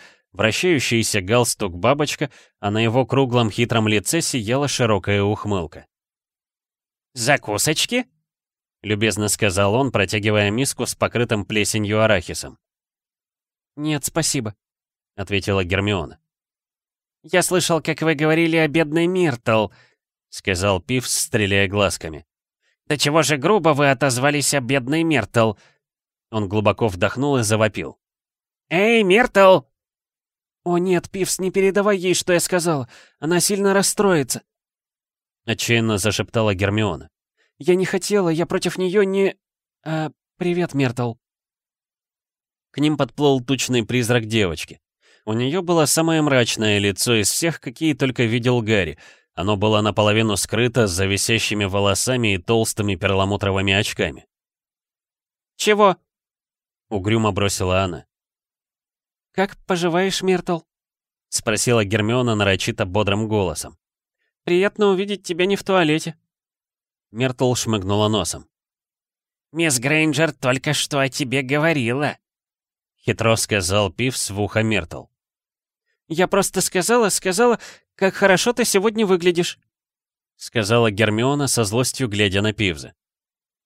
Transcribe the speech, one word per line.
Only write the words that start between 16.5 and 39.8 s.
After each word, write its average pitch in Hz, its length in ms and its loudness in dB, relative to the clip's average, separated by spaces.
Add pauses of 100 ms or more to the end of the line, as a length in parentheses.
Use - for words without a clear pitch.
«Я 175 200 0
слышал, 170 400 0
как 160 200 -4
вы 160 120 2
говорили 160 420 2
о 156 120 2
бедной 160 380 0
Миртл», 131 640 0 (600)
сказал 95 520 0
Пивз, 127 300 -4
стреляя 98 580 0
глазками. 95 580 -2 (600)
«Да 147 100 -2
чего 147 260 2
же 147 140 0
грубо 165 340 2
вы 143 200 4
отозвались 139 640 0
о 139 60 0
бедной 135 420 -2
Миртл?» 117 520 2 (760)
Он 107 180 -4
глубоко 107 400 2
вдохнул 120 500 -2
и 120 40 0
завопил. 104 560 -2 (720)
«Эй, 214 340 2
Миртл!» 196 600 6 (1000)
«О 175 140 0
нет, 180 320 0
Пивз, 190 280 -4
не 185 120 -4
передавай 196 460 2
ей, 180 180 0
что - 180 -2
я 170 80 4
сказала. 165 480 -2 (300)
Она 165 220 0
сильно 196 320 0
расстроится», 190 680 0 (1040)
отчаянно 113 540 0
зашептала 104 560 0
Гермиона. 98 560 -2 (480)
«Я 165 160 2
не 185 120 0
хотела, 196 420 0
я 165 180 -2
против 180 300 -4
неё 185 260 0
не, 196 340 0 (460)